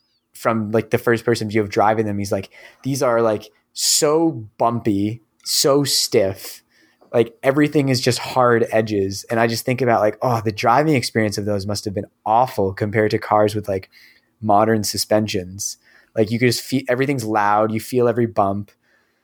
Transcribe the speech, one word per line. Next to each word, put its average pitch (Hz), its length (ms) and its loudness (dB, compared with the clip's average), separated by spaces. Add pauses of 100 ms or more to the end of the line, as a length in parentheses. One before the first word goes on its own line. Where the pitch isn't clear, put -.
(340)
from, 110 380 -4
like, 110 200 -2
the 117 80 0
first-person 113 500 0
view 110 120 0
of 101 80 -4
driving 110 360 2
them, 104 140 -4
he's 101 120 -6
like, 98 180 -4 (340)
"These 131 180 -4
are, 120 200 2
like, 110 300 -2 (220)
so 151 720 0 (120)
bumpy, 113 640 0 (220)
so 143 400 2
stiff. - 800 -2 (480)
Like, 117 320 2
everything 143 460 2
is 127 100 2
just 123 200 0
hard 120 520 2
edges." 104 580 0
And 117 100 0
I 117 80 4
just 113 180 -4
think 127 160 -2
about, 117 180 2
like, 107 220 2
oh, 120 200 0
the 107 120 -2
driving 131 420 2
experience 110 420 -2
of 104 80 -6
those 101 200 -4
must 104 200 -6
have 104 80 -6
been 98 120 -6 (200)
awful 107 480 0
compared 107 380 0
to 110 80 0
cars 107 360 2
with, 104 120 -6
like, 95 220 -6 (520)
modern 107 420 2
suspensions. 101 920 -4 (420)
Like, 107 120 2
you 117 60 -2
can 120 120 2
just 120 120 -2
feel, 131 280 -4
everything's 131 340 -2
loud, 107 480 0
you 110 80 -4
feel 120 280 -2
every 117 200 0
bump. 101 440 -4 (520)